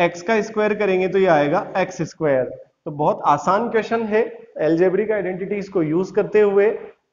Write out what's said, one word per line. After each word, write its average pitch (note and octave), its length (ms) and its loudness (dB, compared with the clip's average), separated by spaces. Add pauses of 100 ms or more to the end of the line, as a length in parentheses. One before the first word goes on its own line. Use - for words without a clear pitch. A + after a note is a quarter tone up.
एक्स F3 220 0
का A3 200 0
स्क्वायर G#3+ 340 -2
करेंगे F#3 320 0
तो F#3 100 0
ये F#3+ 100 4
आएगा D#3+ 380 2 (120)
एक्स F3+ 260 -4
स्क्वायर। C#3 400 0 (400)
तो E3 80 -10
बहुत D3+ 340 0
आसान F#3 440 2
क्वेश्चन A3+ 340 -2
है, G#3+ 180 0 (380)
अलजेब्रिक F3+ 520 2
आइडेंटिटीज F#3+ 560 -4
को F3+ 160 -2
यूज़ F3 280 -2
करते G#3 300 2
हुए G3+ 280 4 (420)